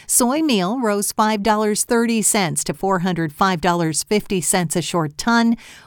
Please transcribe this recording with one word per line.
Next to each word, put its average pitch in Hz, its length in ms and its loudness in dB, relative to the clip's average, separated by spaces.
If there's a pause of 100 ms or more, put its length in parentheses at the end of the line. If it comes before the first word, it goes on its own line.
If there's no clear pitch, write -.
Soy 262 340 2
meal 233 400 0
rose 208 320 0
five 214 280 0
dollars 214 440 0
thirty 233 360 2
cents 156 440 0
to 165 80 -4
four 190 260 0
hundred 170 320 -2
five 190 300 0
dollars 175 420 0
fifty 202 380 -2
cents 175 340 -2
a 175 60 0
short 156 360 -4
ton, 233 380 2 (320)